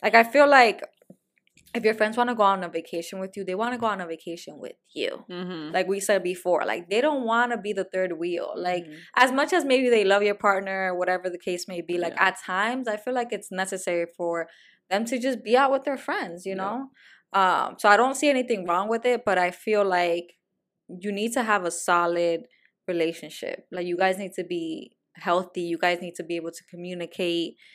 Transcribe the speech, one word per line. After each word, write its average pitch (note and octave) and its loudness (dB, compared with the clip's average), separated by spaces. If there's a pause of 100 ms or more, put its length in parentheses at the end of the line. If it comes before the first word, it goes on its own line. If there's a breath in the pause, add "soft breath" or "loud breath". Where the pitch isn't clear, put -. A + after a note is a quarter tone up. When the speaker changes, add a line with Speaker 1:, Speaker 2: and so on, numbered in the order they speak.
Speaker 1:
like, G3+ 4
I A3+ 10
feel C#4+ 6
like B3 8 (880)
if A3 -2
your A3 4
friends A3 -2
wanna A#3+ 0
go A3 2
on G3 4
a E3+ -6
vacation E3+ -8
with F#3+ -10
you, G3 -8
they F#3 -4
wanna A#3 -2
go A#3 -2
on G3 -2
a F3 -8
vacation E3 -12
with - -14 (180)
you. - -6
Speaker 2:
Mm-hmm. F3 -10
Speaker 1:
Like F3+ -2
we G3 -2
said F#3+ 2
before, F3+ 0
like, E3+ -6
they G#3+ 0
don't C#4+ 0
wanna A#3 0
be G#3 -4
the F#3+ -4
third F#3 -4
wheel. E3+ -4
Like, F3 -4
Speaker 2:
Mm-hmm. D#3 -18 (160 loud breath)
Speaker 1:
as B3 6
much C#4 0
as E4+ 2
maybe C4 2
they A3 4
love G3+ 4
your G#3 2
partner, F#3+ 0
whatever F3+ -2
the F3 -8
case F3+ -6
may F3 -8
be, E3+ -4
like, E3+ -2
Speaker 2:
Yeah. F3+ 2
Speaker 1:
at F#3 -4
times, A#3 -2
I G#3+ -2
feel B3+ -6
like A#3+ -4
it's G3+ -8
necessary F#3 -4 (100)
for E3+ -4 (400 soft breath)
them G3+ 0
to B3 -4
just B3+ -4
be A3 2
out C4+ 4
with C4+ 0
their C#4 -4
friends, F#3+ -8
you F#3+ -6
Speaker 2:
Yeah. F#3+ -6
Speaker 1:
know? B3 -8 (500 soft breath)
Um, F3+ 2
so G#3 4
I G#3 8
don't C4 4
see D4 2
anything B3 2
wrong F3+ 2
with A3+ 0
it, A#3+ 0
but F#3 2
I F3+ 2
feel G#3 2
like F3 0 (540)
you F#3 -8
need G#3+ -4
to B3 0
have G#3 2
a E3+ -2
solid F3 0 (400 soft breath)
relationship. E3 -4
Like, F3+ -6
you F3 -4
guys F#3+ 2
need F#3+ -8
to F#3 -6
be E3 -8 (180)
healthy. F3+ -2
You E3+ -4
guys F3 0
need F3 -12
to E3+ -10
be E3+ -6
able E3 -6
to - -16
communicate. F3 -6 (180 soft breath)